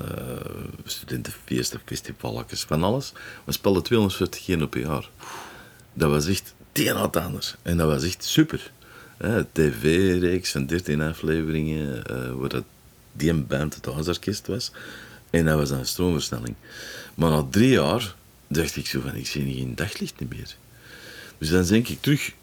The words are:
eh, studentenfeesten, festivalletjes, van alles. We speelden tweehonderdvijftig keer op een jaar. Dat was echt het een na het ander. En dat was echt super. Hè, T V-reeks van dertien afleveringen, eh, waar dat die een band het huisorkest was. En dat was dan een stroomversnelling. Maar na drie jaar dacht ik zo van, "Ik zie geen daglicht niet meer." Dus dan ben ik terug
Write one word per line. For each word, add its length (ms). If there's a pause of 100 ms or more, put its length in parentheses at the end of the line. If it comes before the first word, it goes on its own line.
eh, 160 (680)
studentenfeesten, 1000
festivalletjes, 800
van 200
alles. 300 (320)
We 80
speelden 300
tweehonderdvijftig 640
keer 180
op 120
een 60
jaar. 280 (880)
Dat 160
was 160
echt 280 (180)
het 140
een 80
na 80
het 140
ander. 460
En 140
dat 120
was 160
echt 200
super. 480 (440)
Hè, 280
T 140 (220)
V-reeks 680
van 160
dertien 340
afleveringen, 1080
eh, 260
waar 160
dat 160 (480)
die 180
een 160
band 280
het 120
huisorkest 600
was. 240 (600)
En 140
dat 140
was 100
dan 100
een 80
stroomversnelling. 680 (600)
Maar 160
na 200
drie 200
jaar 440 (320)
dacht 300
ik 100
zo 140
van, 140
"Ik 120
zie 280
geen 200
daglicht 460
niet 100
meer." 260 (800)
Dus 120
dan 180
ben 80
ik 240
terug 320 (100)